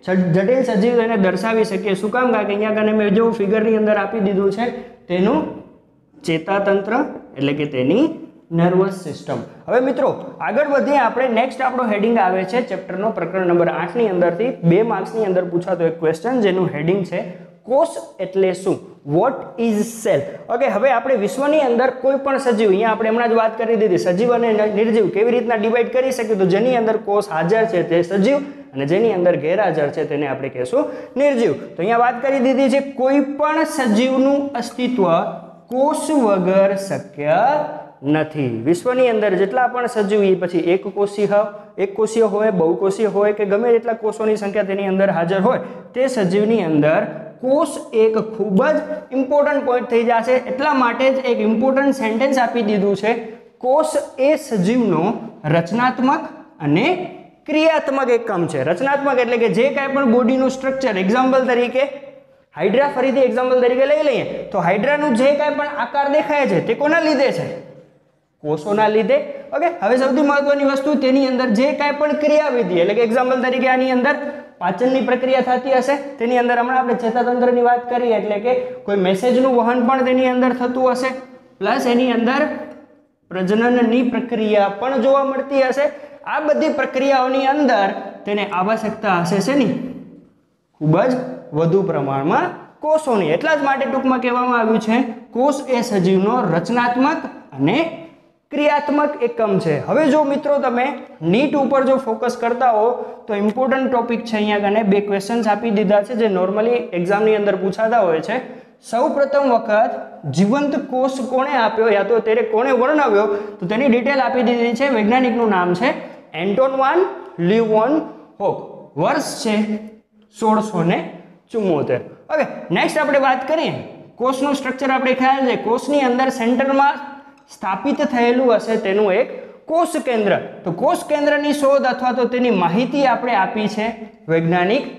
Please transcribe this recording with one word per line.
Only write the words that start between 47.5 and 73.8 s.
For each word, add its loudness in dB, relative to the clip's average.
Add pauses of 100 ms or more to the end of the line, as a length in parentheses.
એક 4 (200)
ખૂબ 2
જ 2 (360)
important 0
point -2
થઈ 2
જશે. 0
એટલા 0
માટે 2
જ 0
એક -2
ઇમ્પોર્ટન્ટ 2
sentence 0
આપી 0
દીધું 2
છે, -2 (440)
કોષ 2 (240)
એ 4
સજીવનો 0 (320)
રચનાત્મક 0 (380)
અને 2 (640)
ક્રિયાત્મક 0
એકમ 0
છે. -4
રચનાત્મક 0
એટલે 0
કે 2
જે 2
કાંઈ -4
પણ 2
બોડીનું 2
structure, -2
example 2
તરીકે 0 (720)
hydra, 2
ફરીથી 0
example 2
તરીકે 2
લઈ 2
લઈએ, 0 (280)
તો -2
હાઇડ્રાનું 0
જે 4
કાંઈ 0
પણ -2
આકાર -2
દેખાય 2
છે 0
તે 0
કોના 2
લીધે 2
છે? -6 (960)
કોષોના 0
લીધે. 0 (360)
ઓકે, -2 (140)
હવે 2
સૌથી 2
મહત્વની 2
વસ્તુ, 0
તેની 2
અંદર 0
જે 2
કાંઈ -2
પણ 0
ક્રિયાવિધિ, 0
એટલે 2
કે 2
એક્ઝામ્પલ 0
તરીકે 0
આની 2